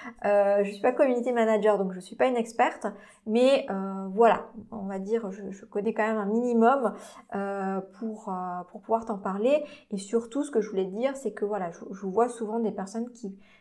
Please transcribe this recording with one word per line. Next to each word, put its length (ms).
euh, 400
je 80
suis 100
pas 120
community 400
manager, 440
donc 140
je 80
suis 160
pas 120
une 100
experte, 500
mais, 440
euh, 440
voilà, 320
on 140
va 140
dire, 320
je, 200
je 140
connais 280
quand 140
même 120
un 80
minimum, 640
euh, 460
pour, 300
euh, 420
pour 80
pouvoir 240
t'en 140
parler. 480
Et 80
surtout, 480
ce 60
que 100
je 80
voulais 160
dire, 320
c'est 160
que 100
voilà, 280
je, 80
je 140
vois 240
souvent 300
des 120
personnes 380
qui, 280